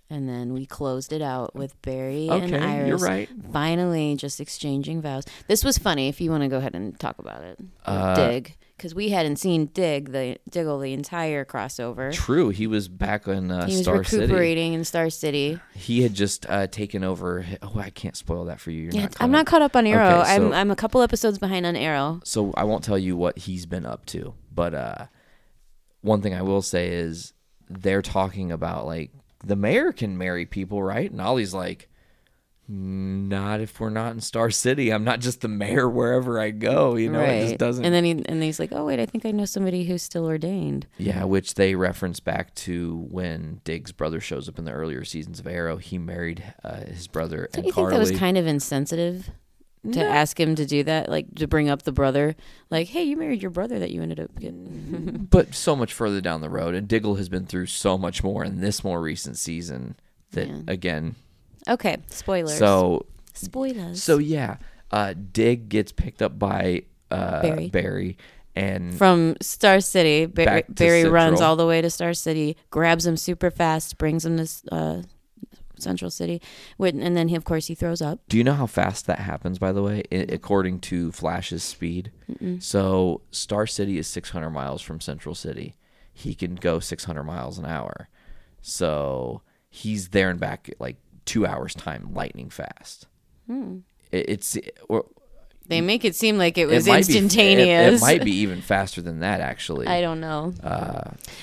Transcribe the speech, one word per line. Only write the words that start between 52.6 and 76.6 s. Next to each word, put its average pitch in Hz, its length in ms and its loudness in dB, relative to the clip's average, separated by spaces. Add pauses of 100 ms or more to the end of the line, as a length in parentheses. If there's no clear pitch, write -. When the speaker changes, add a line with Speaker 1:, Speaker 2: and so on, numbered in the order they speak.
Speaker 1:
Like, 165 160 0
"Hey, 311 160 -2
you 294 140 0
married 285 240 -2
your 190 100 -6
brother 214 280 -4
that 180 120 -4
you 170 100 -6
ended 160 200 -4
up - 180 -10
getting." 175 880 -8
<laughs> - 20 -6
Speaker 2:
But - 240 6
so - 220 0
much 120 160 -2
further 101 300 -2
down 82 180 -2
the 78 100 -6
road, 85 260 -2
and 101 120 -4
Diggle 107 280 2
has 98 120 -4
been 92 180 -4
through 90 200 -4
so 92 320 0
much 92 260 -4
more 98 220 -2
in 95 160 -6
this - 240 -2
more 87 160 -2
recent 78 360 -6
season 82 600 -8 (340)
that, - 160 -4
Speaker 1:
Man. 73 220 -10
Speaker 2:
again. 85 460 -4 (520)
Speaker 1:
Okay, 226 280 0 (120)
spoilers. 165 500 -4
Speaker 2:
So 95 480 6 (280)
Speaker 1:
Spoilers. 214 720 -6
Speaker 2:
So, 156 140 6
yeah, 147 400 0 (340)
uh, 101 220 0 (180)
Dig 113 380 2
gets 107 240 0
picked - 280 -4
up 104 160 -2
by, 98 460 0 (260)
uh, 92 320 -2
Speaker 1:
Barry. 160 280 0
Speaker 2:
Barry, 95 480 -2 (360)
and 98 420 -2
Speaker 1:
From 170 460 6
Star 196 380 6
City, 160 460 4
Ba-, 165 200 0
Speaker 2:
back 110 220 4
to - 60 -12
Speaker 1:
Barry 170 320 6
runs 165 340 6
Speaker 2:
Central. 160 100 6
Speaker 1:
all 160 60 6
the 165 100 4
way 165 160 4
to 170 80 2
Star 170 240 -2
City, 156 440 -2 (120)
grabs 165 380 4
him 165 80 2
super 180 340 0
fast, 160 480 0
brings 160 280 0
him 165 120 0
to, 160 120 -2 (240)
uh, 160 280 -2 (800)
Central 175 320 -6
City, 170 300 -4 (360)